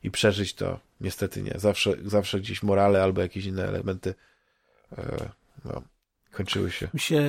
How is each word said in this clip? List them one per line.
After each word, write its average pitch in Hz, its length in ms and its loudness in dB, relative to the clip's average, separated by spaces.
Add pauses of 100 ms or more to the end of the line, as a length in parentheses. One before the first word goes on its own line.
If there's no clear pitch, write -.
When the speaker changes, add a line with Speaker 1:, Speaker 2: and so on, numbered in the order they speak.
Speaker 1:
i - 80 -4
przeżyć, 101 440 2
to 90 260 -4 (200)
niestety 98 420 -4
nie. 98 140 -6
Zawsze, 101 480 2
zawsze 101 360 0
gdzieś 101 220 -8
morale 98 400 6
albo 95 200 2
jakieś 95 240 -4
inne 95 220 -4
elementy, 95 460 -4 (840)
e, - 320 -6 (340)
no, - 180 -8 (500)
kończyły 95 380 -2
się. - 240 -6
Speaker 2:
Mi 156 60 -2
się, - 140 0 (140)